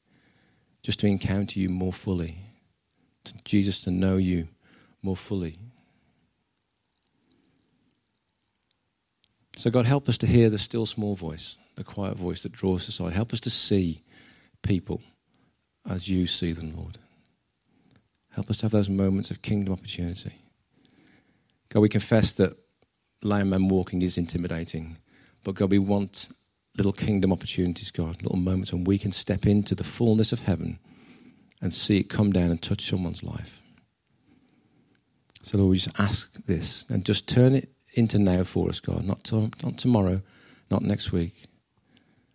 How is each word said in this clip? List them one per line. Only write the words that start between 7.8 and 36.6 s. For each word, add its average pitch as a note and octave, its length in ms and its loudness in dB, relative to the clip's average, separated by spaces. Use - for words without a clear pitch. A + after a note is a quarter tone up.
So - 160 -2
God, A#2+ 160 4
help C#3+ 200 2
us A#2 120 2
to G#2+ 80 0
hear A#2 240 6
the G#2 80 -2
still A2+ 260 -4
small G#2 300 -4
voice, D#2+ 400 -12
the - 80 -12
quiet G2 340 -8
voice F2 260 -6
that F#2 80 -10
draws F#2 320 -2
us - 60 -10
aside. F2 240 -4
Help A2 200 -2
us A2+ 60 -4
to - 100 -6
see F#2 540 0
people F2+ 380 -2
as F#2 220 -6
you F#2 180 2
see E2+ 240 -4
them, E2 240 -8
Lord. E2 220 -12
Help - 180 -6
us G#2+ 80 -2
to - 60 -6
have A2 80 0
those G#2 180 4
moments G2 420 0
of F2 100 -12
kingdom G2+ 300 -2
opportunity. F2 600 -8
God, G#2+ 120 4
we G#2+ 80 8
confess G#2+ 440 2
that - 240 2
lame G2+ 300 0
man F#2+ 180 4
walking F#2 320 0
is F2+ 160 -2
intimidating, E2 800 -6
but G2 120 -6
God, F#2+ 160 2
we G2+ 80 6
want G2 500 -2
little G2 160 2
kingdom F#2+ 400 2
opportunities, - 600 -2
God, E2 320 -4
little - 140 -2
moments F#2 360 0
when F2 100 -2
we G2 140 4
can G2+ 140 -4
step - 340 -2
into G2+ 300 4
the - 80 -2
fullness A2 500 2
of B2 80 -4
heaven E2 380 -2
and F#2 120 -2
see - 260 2
it F2+ 100 -2
come G#2 240 2
down F2 160 4
and E2+ 120 -2
touch - 200 -2
someone's F2+ 420 -4
life. - 380 -10
So, - 160 0
Lord, G2 100 6
we F#2 80 6
just - 220 -4
ask - 340 -2
this - 440 -4